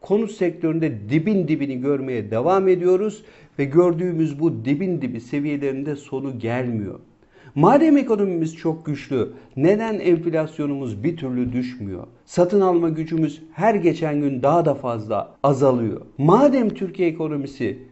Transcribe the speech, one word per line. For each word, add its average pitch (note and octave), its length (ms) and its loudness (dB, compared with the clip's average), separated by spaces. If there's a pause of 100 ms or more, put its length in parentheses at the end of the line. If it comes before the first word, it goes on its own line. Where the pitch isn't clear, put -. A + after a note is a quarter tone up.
konut G#3 320 0
sektöründe D#3+ 600 -2 (160)
dibin D#3+ 400 2
dibini C#3 320 -2
görmeye C3 500 -2
devam F3+ 380 2
ediyoruz F#3 560 2 (340)
ve C#3+ 60 0
gördüğümüz D#3+ 760 2
bu B2+ 240 0
dibin D3 380 0
dibi A#2+ 180 -6
seviyelerinde C#3+ 760 -4
sonu C3+ 420 -8
gelmiyor. A2+ 600 -4 (560)
Madem C#4+ 400 6
ekonomimiz G3 600 0
çok D#3+ 300 -4
güçlü, C#3 420 -2 (280)
neden G#3 420 2
enflasyonumuz D3+ 1040 -2
bir D#3+ 120 -2
türlü B2 360 -4
düşmüyor? A2 540 -6 (180)
Satın F3+ 360 2
alma F3 280 2
gücümüz D#3+ 540 -2 (100)
her G#3+ 220 2
geçen D#3+ 460 0
gün C3+ 220 -2
daha D#3+ 220 2
da D3 100 2
fazla A2 680 -6
azalıyor. B2+ 580 2 (180)
Madem A#3+ 500 4
Türkiye F3+ 400 -2
ekonomisi C#3+ 680 -4 (140)